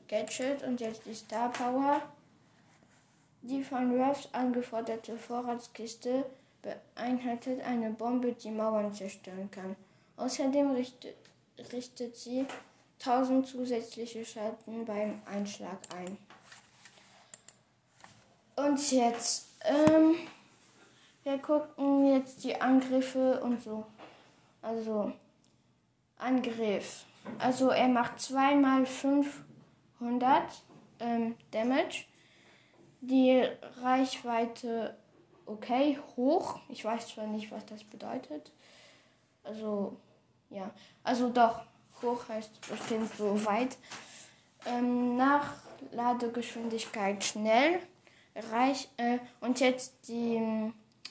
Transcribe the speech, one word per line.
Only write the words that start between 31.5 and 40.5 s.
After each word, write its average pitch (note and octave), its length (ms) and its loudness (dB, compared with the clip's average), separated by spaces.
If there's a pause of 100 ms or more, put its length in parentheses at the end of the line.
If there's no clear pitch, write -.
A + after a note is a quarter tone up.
Damage. B3 520 0 (960)
Die B3+ 420 6 (400)
Reichweite, A#3+ 1160 0 (480)
okay, C4+ 520 0 (200)
hoch. C#4+ 500 2
Ich - 160 -12
weiß A3 240 -4
zwar G#3+ 200 -10
nicht, G#3+ 240 -6
was G#3 160 -12
das G#3+ 180 -16
bedeutet. B3+ 640 -10 (960)
Also, G#3+ 500 -4 (560)